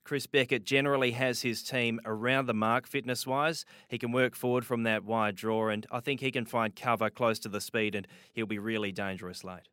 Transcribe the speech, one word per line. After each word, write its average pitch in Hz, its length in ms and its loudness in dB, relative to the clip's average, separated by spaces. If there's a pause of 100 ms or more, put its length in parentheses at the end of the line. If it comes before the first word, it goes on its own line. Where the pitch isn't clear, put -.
Chris 143 220 -2
Beckett 127 400 4
generally 139 460 4
has 123 280 0
his 117 220 -2
team 117 420 0
around 120 400 0
the 120 80 0
mark 110 340 2
fitness-wise. 135 760 -2 (240)
He 123 80 -6
can 120 160 -2
work 127 220 4
forward 123 320 0
from 117 160 0
that 110 200 2
wide 107 340 0
draw, 110 340 0
and 107 200 -2
I 123 100 -4
think 135 200 -4
he 135 100 0
can 123 140 -2
find 113 320 0
cover 113 320 0
close 113 300 2
to 110 100 -8
the 101 140 -4
speed, 107 320 0
and 98 120 -4 (280)
he'll 113 100 -2
be 104 140 -4
really 107 340 -2
dangerous 92 520 -6
late. 90 280 -14